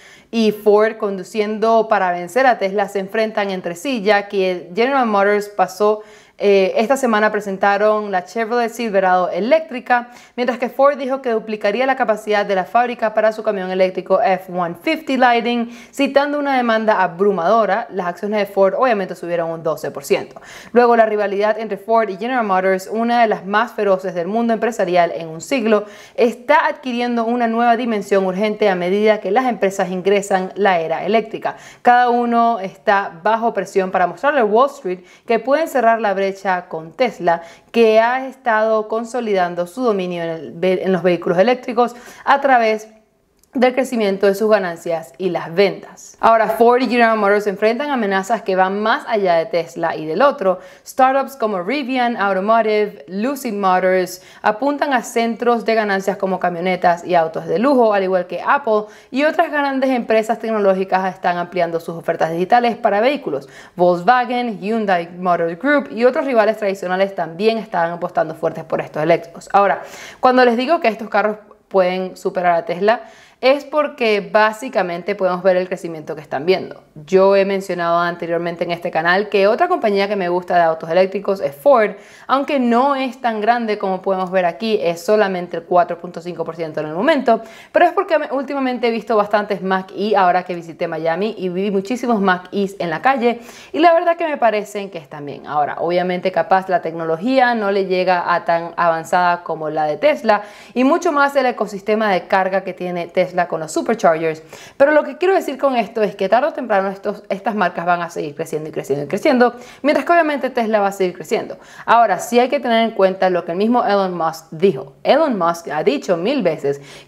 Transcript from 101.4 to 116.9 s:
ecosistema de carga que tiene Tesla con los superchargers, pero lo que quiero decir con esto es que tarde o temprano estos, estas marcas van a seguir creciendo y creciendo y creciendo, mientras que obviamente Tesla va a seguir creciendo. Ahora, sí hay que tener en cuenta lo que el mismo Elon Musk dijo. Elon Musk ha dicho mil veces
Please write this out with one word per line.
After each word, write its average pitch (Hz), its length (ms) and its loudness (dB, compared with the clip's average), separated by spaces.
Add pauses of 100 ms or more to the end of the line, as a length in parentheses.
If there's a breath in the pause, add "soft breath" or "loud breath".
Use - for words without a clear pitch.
ecosistema 214 640 -2
de 175 140 0
carga 190 380 0
que 185 100 -8
tiene 180 320 -6
Tesla 175 240 0 (160)
con 160 140 -6
los 156 100 -8
superchargers, 165 720 0 (340 loud breath)
pero 277 140 6
lo 294 140 4
que 262 120 -10
quiero 381 180 2
decir 302 220 -2
con 262 200 0
esto 220 260 -2
es 190 140 -2
que 190 120 -2
tarde 247 200 4
o 320 40 -4
temprano 214 360 0
estos, 202 400 -8
estas 202 260 -4
marcas 175 320 -2
van 175 160 0
a 170 80 -8
seguir 160 240 -8
creciendo 156 360 -8
y - 20 -18
creciendo 147 320 -4
y - 20 -10
creciendo, 240 480 2 (280 loud breath)
mientras 277 220 2
que 339 60 -2
obviamente 302 400 2
Tesla 220 300 0
va 196 80 2
a 196 40 -2
seguir 185 220 -2
creciendo. - 420 -6 (300 loud breath)
Ahora, 214 320 4
sí 240 220 2
hay 254 80 2
que 285 100 -2
tener 226 240 0
en 226 80 0
cuenta 190 400 2
lo 175 140 -2
que 170 80 -6
el 175 60 -4
mismo 233 260 2
Elon 190 340 0
Musk 160 320 -4
dijo. 165 440 0 (100)
Elon 254 340 2
Musk 170 300 -2
ha 151 160 -4
dicho 208 320 0
mil 226 260 -2
veces 151 380 -2 (280 loud breath)